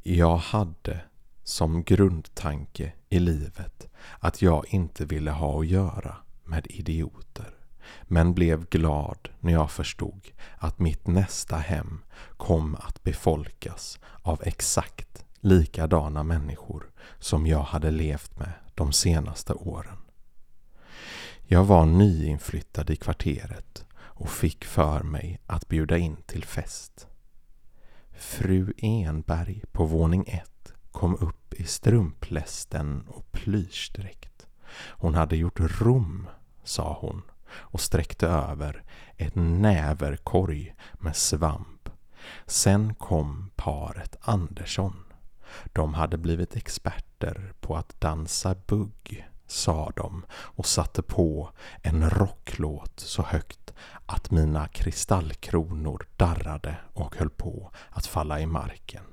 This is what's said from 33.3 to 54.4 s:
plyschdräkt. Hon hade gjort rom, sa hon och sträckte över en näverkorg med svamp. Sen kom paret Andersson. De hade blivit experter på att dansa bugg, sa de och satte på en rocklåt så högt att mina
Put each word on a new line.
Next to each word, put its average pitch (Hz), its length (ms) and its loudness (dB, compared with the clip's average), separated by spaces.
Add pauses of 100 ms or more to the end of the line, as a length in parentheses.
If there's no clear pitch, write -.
plyschdräkt. - 1120 -6 (420)
Hon 82 260 0
hade 80 220 4
gjort 82 240 0 (200)
rom, 104 480 4 (360)
sa - 360 -4
hon - 220 -6 (280)
och - 300 -8
sträckte - 480 0
över 73 560 -4 (320)
en 82 460 0
näverkorg 78 1120 0 (200)
med 76 220 -6
svamp. - 720 -2 (580)
Sen 107 480 4
kom 78 600 -2
paret 76 640 -6
Andersson. - 840 -2 (680)
De 78 220 0
hade 78 240 0
blivit 82 380 -2
experter - 1040 -8
på - 160 -4
att - 240 -8
dansa 80 540 0 (120)
bugg, - 600 -4 (180)
sa - 500 -2
de 87 360 -8
och - 340 -8
satte - 360 0
på 76 480 2 (320)
en 80 280 4
rocklåt - 880 -2
så - 220 -4
högt - 520 -4 (320)
att - 240 -4
mina 78 380 2